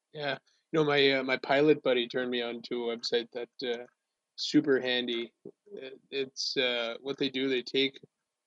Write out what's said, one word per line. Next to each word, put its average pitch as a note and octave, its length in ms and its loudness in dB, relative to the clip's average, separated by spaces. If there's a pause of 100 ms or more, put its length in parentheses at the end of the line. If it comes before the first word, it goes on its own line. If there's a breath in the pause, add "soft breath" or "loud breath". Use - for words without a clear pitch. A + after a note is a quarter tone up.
(140)
Yeah. C#3+ 240 -4 (340)
You E3 80 2
know, D3+ 60 4
my, C#3+ 280 6
uh, C3+ 100 0
my C3 140 0
pilot D3 440 4
buddy B2 260 2
turned B2+ 220 -4
me B2 120 -2
on A#2 220 -6
to A#2+ 260 -4
a A#2 80 -4
website A#2 360 -2
that, A#2+ 160 -8 (180)
uh, A#2+ 180 -4 (540)
super C#3 400 4
handy. B2 520 -2 (440)
Uh, C3 140 -12 (220)
it's, C3+ 460 -4
uh, A#2+ 440 0
what C3+ 160 -6
they C#3 120 -2
do. C3 200 -2
They B2+ 140 0
take C3+ 360 0 (480)